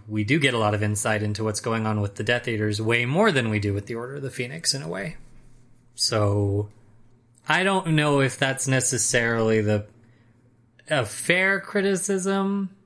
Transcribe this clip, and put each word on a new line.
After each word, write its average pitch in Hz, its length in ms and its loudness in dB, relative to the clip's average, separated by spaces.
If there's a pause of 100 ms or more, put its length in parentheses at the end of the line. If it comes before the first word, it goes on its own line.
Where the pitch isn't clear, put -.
we 107 160 -2
do 131 140 2
get 139 160 2
a 117 60 0
lot 107 160 2
of 104 80 -2
insight 107 400 0
into 104 200 -4
what's 107 160 -2
going 113 280 -2
on 107 140 0
with 101 140 -2
the 107 80 -6
Death 120 240 0
Eaters, 107 320 0
way 117 260 2
more 185 260 2
than 123 180 2
we 107 80 0
do 101 160 0
with 104 140 -6
the 117 80 -8
Order 123 220 -10
of 143 40 -12
the 135 80 -8
Phoenix, 127 460 -6
in 139 80 -8
a 160 40 -12
way. 170 300 -8 (800)
So 104 760 2 (800)
I 170 160 2
don't 185 320 2
know 147 260 4
if 131 160 0
that's 135 300 -2
necessarily 117 920 2
the, 104 260 0 (1000)
a 139 160 0
fair 185 560 0
criticism, 196 1080 -2 (160)